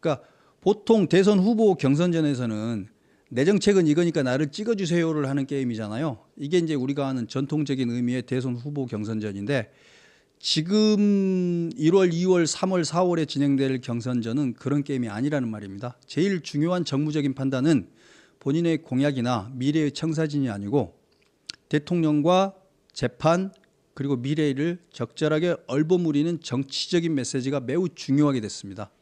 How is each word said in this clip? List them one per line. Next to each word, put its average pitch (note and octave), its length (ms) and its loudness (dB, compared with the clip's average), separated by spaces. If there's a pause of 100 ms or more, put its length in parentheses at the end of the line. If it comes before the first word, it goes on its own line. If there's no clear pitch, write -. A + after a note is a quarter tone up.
그러니까 D3 240 -2 (360)
보통 G#3 480 4
대선 G3 320 6
후보 G#3+ 340 4
경선전에서는 C3 1120 0 (420)
"내 B2 140 0
정책은 F#3+ 420 4
이거니까 D#3+ 360 2
나를 C3+ 280 0
찍어주세요"를 E3+ 800 -2
하는 C#3 180 -2
게임이잖아요. A#2+ 720 -4 (180)
이게 D#3 220 0
이제 D#3+ 160 0
우리가 C#3 340 -2
아는 B2+ 180 -4
전통적인 C#3 640 -2
의미의 B2 320 -2
대선 B2+ 320 -4
후보 C3+ 320 -6
경선전인데, G#2+ 840 -4 (680)
지금 F#3+ 1400 2
일월, E3+ 360 4
이월, F3 340 2
삼월, F#3 380 -2
사월에 E3+ 400 0
진행될 C3+ 560 0
경선전은 A#2+ 760 -4
그런 C#3 300 -2
게임이 B2+ 240 -4
아니라는 B2+ 400 -2
말입니다. G#2 580 -10
제일 F#3 360 0
중요한 E3+ 420 -2
정무적인 C#3+ 500 -2
판단은 C3+ 540 2 (520)
본인의 D#3+ 420 0
공약이나 B2+ 720 -2
미래의 D3 380 0
청사진이 D3 580 -2
아니고 G2+ 440 -2 (760)
대통령과 E3 840 2 (380)
재판, E3+ 600 0 (420)
그리고 C#3 220 -2
미래를 D3 640 -2 (140)
적절하게 D#3 640 0 (100)
얼버무리는 D#3 760 0
정치적인 D#3+ 720 -2
메시지가 C3+ 460 -2
매우 D3 280 -2
중요하게 C#3 540 2
됐습니다. G2 480 -12 (120)